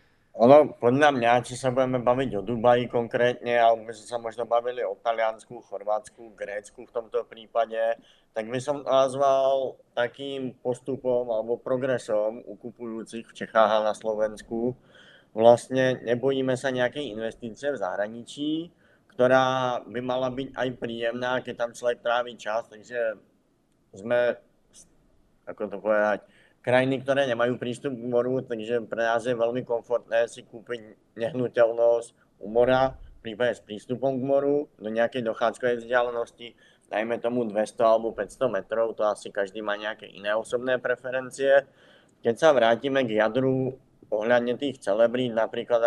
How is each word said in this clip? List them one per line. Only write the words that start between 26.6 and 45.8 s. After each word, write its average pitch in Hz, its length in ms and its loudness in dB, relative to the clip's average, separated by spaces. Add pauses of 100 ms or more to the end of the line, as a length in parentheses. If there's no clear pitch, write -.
krajiny, 127 400 0
ktoré 135 240 0
nemajú 120 320 0
prístup 123 400 -6
k 117 80 -12
moru, 123 400 0
takže 113 400 -4
pre 107 160 -6
nás 113 240 0
je 127 80 0
veľmi 117 320 -2
komfortné 117 640 -2
si 120 160 -18
kúpiť 110 480 -14 (240)
nehnuteľnosť 117 920 2 (320)
u - 80 -12
mora, 127 440 4 (280)
v 113 80 -10
prípade 113 280 -2
s - 40 -20
prístupom 127 560 -4
k 120 80 -4
moru, 139 400 2 (120)
do 107 120 -10
nejakej 117 360 0
dochádzkovej 120 600 -2
vzdialenosti, 120 720 -4 (320)
dajme 113 320 -2
tomu 120 240 0
dvesto 107 400 0
alebo 113 280 4
päťsto 110 360 -4
metrov, 110 480 -2
to 110 80 0
asi 104 240 -2
každý 101 320 -6
má 104 160 -4
nejaké 107 320 -10
iné 101 240 -6
osobné 123 480 -2
preferencie. 131 840 0 (560)
Keď 117 160 2
sa 160 160 6
vrátime 123 520 4
k 107 160 2
jadru 131 560 0 (320)
ohľadne 120 480 2
tých 135 240 -6
celebrít, 117 520 2
napríklad 113 540 0